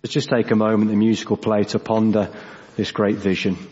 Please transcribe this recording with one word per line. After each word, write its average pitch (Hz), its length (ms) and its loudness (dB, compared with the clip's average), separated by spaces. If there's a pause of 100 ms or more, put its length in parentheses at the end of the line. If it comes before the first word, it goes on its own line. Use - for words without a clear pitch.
Let's - 120 -8
just 139 160 -2
take 117 200 2
a 113 60 4
moment, 107 340 2
the 104 60 0
music 110 320 2
will 104 80 2
play, 104 280 0
to - 140 -4
ponder 110 520 2 (440)
this 104 160 -4
great 104 260 0
vision 95 420 -2 (140)